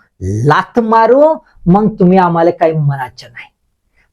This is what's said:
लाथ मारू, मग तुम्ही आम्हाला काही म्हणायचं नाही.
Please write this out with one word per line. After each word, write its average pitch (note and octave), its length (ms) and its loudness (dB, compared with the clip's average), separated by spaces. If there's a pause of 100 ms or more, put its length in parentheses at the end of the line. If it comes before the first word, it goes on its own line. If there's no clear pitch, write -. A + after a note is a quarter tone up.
(220)
लाथ B2+ 580 -2
मारू, A#3 560 2 (320)
मग G#3 320 2
तुम्ही F#3 180 2
आम्हाला E3+ 340 0
काही E3 220 -2
म्हणायचं C#3 540 -6
नाही. - 240 -20 (600)